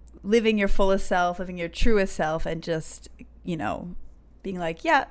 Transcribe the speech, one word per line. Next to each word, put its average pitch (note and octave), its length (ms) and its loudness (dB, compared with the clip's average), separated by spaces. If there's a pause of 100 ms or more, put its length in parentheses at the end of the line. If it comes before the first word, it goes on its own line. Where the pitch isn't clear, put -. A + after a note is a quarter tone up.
(240)
living A3 340 2
your G3 120 2
fullest G3 360 4
self, F3+ 320 0
living F3+ 200 -10
your E3+ 100 -6
truest G3 480 4
self, D#3+ 300 -2
and D#3+ 180 -6
just, - 460 -6 (340)
you F3 140 -6
know, C3+ 380 -6 (460)
being F#3+ 160 -8
like, E3 260 -6
"Yeah, D#4+ 280 2